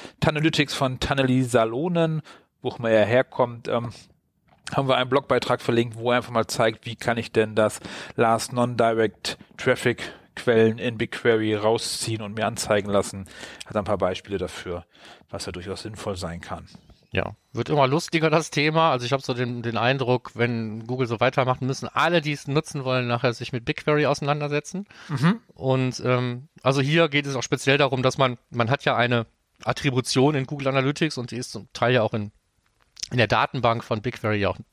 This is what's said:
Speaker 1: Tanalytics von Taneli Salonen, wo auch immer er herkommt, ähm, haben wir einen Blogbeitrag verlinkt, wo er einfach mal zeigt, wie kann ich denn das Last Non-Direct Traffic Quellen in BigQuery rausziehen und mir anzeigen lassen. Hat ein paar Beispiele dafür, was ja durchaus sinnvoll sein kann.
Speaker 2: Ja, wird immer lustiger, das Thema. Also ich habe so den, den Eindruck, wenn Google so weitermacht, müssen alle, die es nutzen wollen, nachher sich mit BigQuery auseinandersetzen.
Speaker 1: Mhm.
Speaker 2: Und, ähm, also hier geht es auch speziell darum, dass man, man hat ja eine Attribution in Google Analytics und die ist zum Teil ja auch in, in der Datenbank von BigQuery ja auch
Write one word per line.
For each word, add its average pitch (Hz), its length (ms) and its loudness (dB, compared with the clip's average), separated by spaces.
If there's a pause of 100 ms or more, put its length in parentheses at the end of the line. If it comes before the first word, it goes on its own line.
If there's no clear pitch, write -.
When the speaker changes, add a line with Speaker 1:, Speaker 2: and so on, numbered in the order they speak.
(220)
Speaker 1:
Tanalytics 151 520 2
von 127 280 -2
Taneli 131 420 2
Salonen, 151 800 2 (400)
wo 131 80 -2
auch - 100 -8
immer 113 120 2
er 107 140 8
herkommt, 120 640 0
ähm, 117 220 -2 (840)
haben 139 140 0
wir 131 80 4
einen 127 140 0
Blogbeitrag 127 500 2
verlinkt, 117 380 0
wo 117 140 0
er 123 60 4
einfach 120 140 -4
mal 113 160 2
zeigt, 113 380 0
wie 117 100 -8
kann 117 220 -2
ich - 160 -8
denn 110 220 2
das 107 260 2 (340)
Last 117 380 2
Non-Direct 117 840 0 (200)
Traffic - 560 0 (220)
Quellen 113 420 4
in 117 200 -4
BigQuery 110 580 2
rausziehen 110 680 -2
und 104 160 -10
mir 110 100 0
anzeigen 104 420 0
lassen. 98 360 0 (400)
Hat - 100 -16
ein 104 80 0
paar 104 140 0
Beispiele 95 400 -2
dafür, 87 480 -8 (440)
was - 160 -10
ja 101 60 -8
durchaus 90 300 -10
sinnvoll 107 340 -8
sein 87 240 -8
kann. 82 260 -12 (460)
Speaker 2:
Ja, 98 240 -4 (160)
wird 113 160 -6
immer 139 200 4
lustiger, 156 420 0
das 156 200 0
Thema. 156 400 2
Also 123 160 -2
ich 123 60 -4
habe 135 100 0
so - 120 -6
den, 120 300 -4
den 113 120 -4
Eindruck, 123 600 0
wenn 113 520 -2
Google 127 200 -2
so 113 120 -4
weitermacht, 127 420 2
müssen 131 280 -4
alle, 165 320 2
die 147 100 -4
es 143 160 -8
nutzen 139 380 -2
wollen, 127 220 0
nachher 120 260 0
sich - 180 -10
mit 120 140 -8
BigQuery 151 400 0
auseinandersetzen. 147 800 -2 (240)
Speaker 1:
Mhm. 160 320 2 (140)
Speaker 2:
Und, 131 500 0
ähm, 123 420 0 (160)
also 135 160 2
hier 156 300 4
geht 143 160 0
es 139 100 -6
auch 117 80 -4
speziell 139 340 2
darum, 139 240 2
dass 131 160 2
man, 127 200 2 (120)
man 117 200 0
hat 139 160 0
ja 131 100 2
eine 120 300 2 (400)
Attribution 131 680 2
in 135 100 -2
Google 139 240 -4
Analytics 139 480 0
und 123 140 -8
die 110 60 -8
ist 127 140 -10
zum 104 220 -14
Teil 123 220 2
ja 123 60 4
auch 110 120 2
in, 104 180 -4 (800)
in 127 60 -2
der 113 100 4
Datenbank 117 560 0
von 110 180 -4
BigQuery 110 380 -2
ja 98 100 2
auch 92 80 -4 (160)